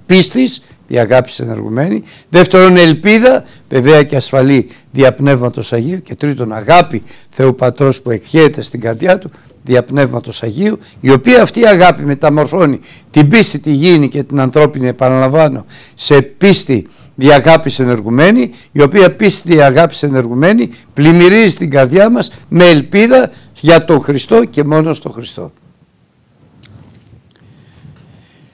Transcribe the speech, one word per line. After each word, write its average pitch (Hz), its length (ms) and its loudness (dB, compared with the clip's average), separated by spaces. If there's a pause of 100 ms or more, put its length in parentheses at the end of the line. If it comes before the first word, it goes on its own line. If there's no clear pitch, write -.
πίστης, 202 580 -2 (220)
η 123 120 -4
αγάπη 123 400 0
ενεργουμένη. 120 640 -8 (260)
Δεύτερον, 185 480 4
ελπίδα, 214 680 2 (240)
βεβαία 143 340 2
και 143 140 -6
ασφαλή, 135 520 0 (240)
δια 131 220 2
Πνεύματος 123 580 -4
Αγίου. 147 300 -6
Και - 120 -20
τρίτον, 123 380 -8
αγάπη 113 500 -2 (280)
Θεού 131 240 -2
Πατρός 131 460 -2
που 123 100 -8
εκχέεται 135 520 0
στην - 180 -12
καρδιά 117 380 -4
του, 185 120 -18 (320)
δια 123 220 0
Πνεύματος 123 580 -6
Αγίου, 147 360 -6 (220)
η 127 100 0
οποία 233 320 2
αυτή - 180 -4
η 233 60 2
αγάπη 175 380 2
μεταμορφώνει 147 760 -2 (300)
την 151 180 2
πίστη 190 300 0
τη 151 140 -6
γήινη 151 360 2
και 139 140 -6
την 139 180 -6
ανθρώπινη, 135 480 0
επαναλαμβάνω, 131 760 0 (300)
σε 139 280 2
πίστη 139 640 -2 (280)
δια 139 200 2
αγάπης 147 440 2
ενεργουμένη, 131 720 0 (220)
η 147 100 0
οποία 180 320 2
πίστη 202 380 -2
δια 151 140 4
αγάπης 147 360 0
ενεργουμένη 143 680 -2 (240)
πλημμυρίζει 175 600 2
την 170 140 -8
καρδιά 139 400 2
μας 233 220 -4 (160)
με 170 160 2
ελπίδα 208 640 2 (300)
για 156 240 2
τον 151 160 0
Χριστό 147 440 -2
και 147 200 -4
μόνο 156 300 -2
στον - 180 -14
Χριστό. 110 400 -16 (3000)